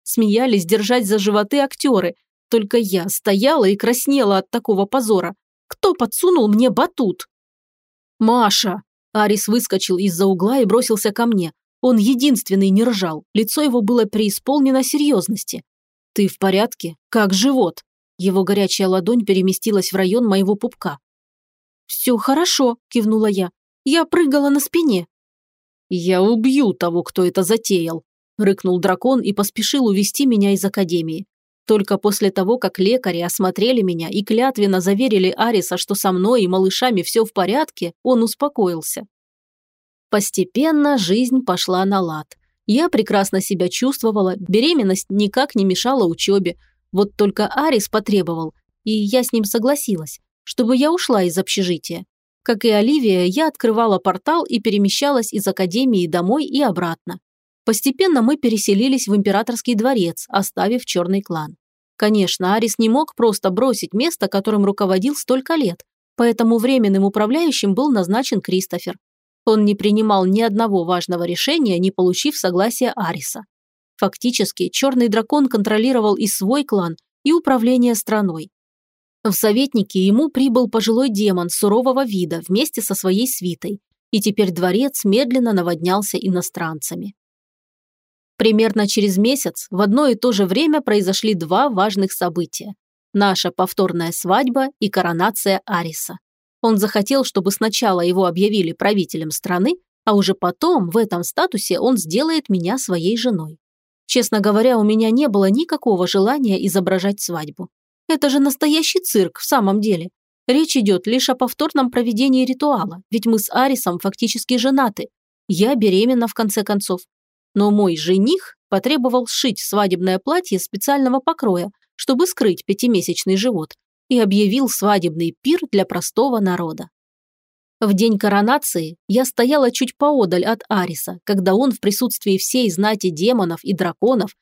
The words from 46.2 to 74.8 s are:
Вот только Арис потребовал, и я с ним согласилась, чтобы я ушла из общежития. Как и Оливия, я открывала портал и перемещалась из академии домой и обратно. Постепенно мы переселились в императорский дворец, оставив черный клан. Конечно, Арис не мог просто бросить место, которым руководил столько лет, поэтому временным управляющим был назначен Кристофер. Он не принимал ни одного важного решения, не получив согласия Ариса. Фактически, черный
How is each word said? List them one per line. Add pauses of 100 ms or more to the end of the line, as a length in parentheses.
Вот
только
Арис
потребовал, (300)
и
я
с
ним
согласилась, (240)
чтобы
я
ушла
из
общежития. (380)
Как
и
Оливия,
я
открывала
портал
и
перемещалась
из
академии
домой
и
обратно. (460)
Постепенно
мы
переселились
в
императорский
дворец,
оставив
черный
клан. (400)
Конечно,
Арис
не
мог
просто
бросить
место,
которым
руководил
столько
лет, (320)
поэтому
временным
управляющим
был
назначен
Кристофер. (500)
Он
не
принимал
ни
одного
важного
решения,
не
получив
согласия
Ариса. (520)
Фактически,
черный